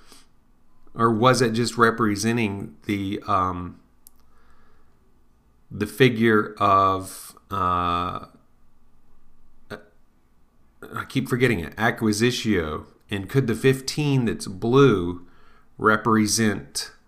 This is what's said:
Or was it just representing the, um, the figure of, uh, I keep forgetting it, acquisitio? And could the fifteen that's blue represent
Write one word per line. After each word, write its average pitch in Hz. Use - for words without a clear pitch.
Or 117
was 117
it 113
just 113
representing 107
the, 101
um, 90
the 101
figure 113
of, 95
uh, 90
I -
keep 135
forgetting 120
it, 78
acquisitio? 107
And 98
could 131
the 113
fifteen 131
that's 95
blue 101
represent 107